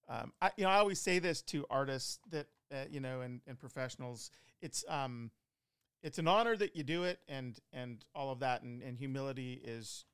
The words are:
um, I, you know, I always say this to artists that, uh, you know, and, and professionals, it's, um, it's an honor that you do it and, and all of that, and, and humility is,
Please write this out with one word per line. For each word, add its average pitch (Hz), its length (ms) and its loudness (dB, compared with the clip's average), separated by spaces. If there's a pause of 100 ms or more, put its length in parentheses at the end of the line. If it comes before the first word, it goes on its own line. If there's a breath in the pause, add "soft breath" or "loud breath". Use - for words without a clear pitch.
um, 117 320 -6
I, 190 160 4
you 202 80 2
know, 190 60 6
I 196 60 8
always 202 240 6
say 180 180 6
this 170 240 2
to - 260 -2
artists 135 520 0 (100)
that, 147 160 -4 (260)
uh, 135 160 -4
you 143 120 -6
know, 131 220 -4
and, 123 240 -8
and 123 120 -10
professionals, 123 720 -6 (320 soft breath)
it's, 165 260 -4
um, 123 440 -2 (680)
it's - 180 -8
an 165 100 4
honor 226 280 6
that 196 200 0
you 151 80 -2
do 165 200 0
it 180 140 0 (100)
and, 131 300 -6 (140)
and 123 320 -10 (100)
all 135 160 -2
of 123 80 -4
that, 127 240 2
and, 123 200 -10
and 123 140 -8
humility 135 680 -4
is, 113 500 -8